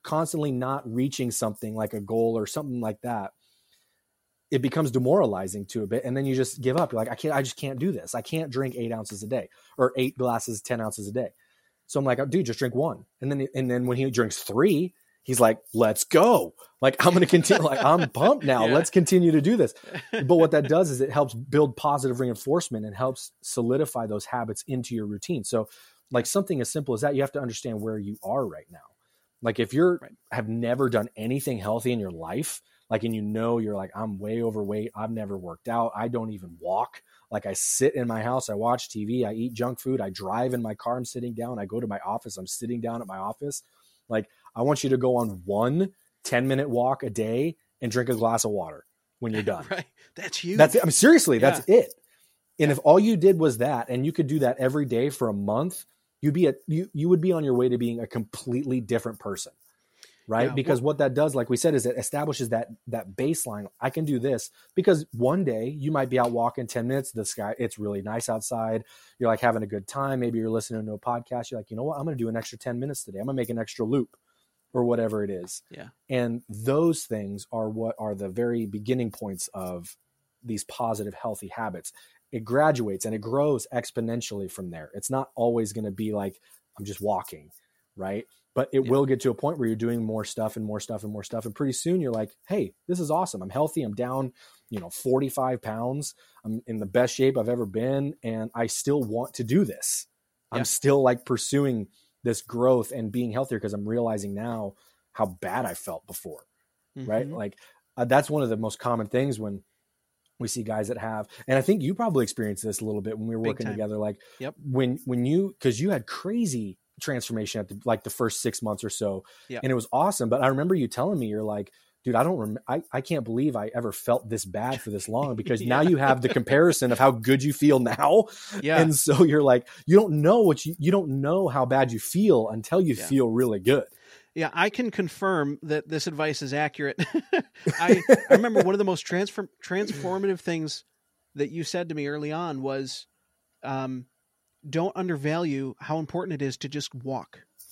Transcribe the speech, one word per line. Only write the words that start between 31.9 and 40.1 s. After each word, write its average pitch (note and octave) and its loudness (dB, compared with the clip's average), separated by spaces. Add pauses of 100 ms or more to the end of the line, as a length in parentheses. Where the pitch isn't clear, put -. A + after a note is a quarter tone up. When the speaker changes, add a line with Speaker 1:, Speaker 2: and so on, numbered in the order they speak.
Speaker 1:
in A#2 0
your F#2 -4
life, E2+ -8 (260)
like, A2 0
and A#2 -2
you A2 -4
know, A2+ 0
you're G#2+ -2
like, F#2+ -8
"I'm G#2+ -6
way A2 -4
overweight. G#2+ -4
I've A2 -6
never G#2 -6
worked F2 -12
out. A2+ 0
I A2 -4
don't A#2 -4
even F2+ -14
walk. F#2+ -4 (300)
Like, - -4
I G2 -4
sit - 0
in B2 -2
my A2+ -2
house, B2 -2
I A2 -4
watch A#2 0
T G#2+ -6
V, A#2+ 0
I G#2 -4
eat A#2 -6
junk A#2+ -4
food, C3 -2
I G2 -4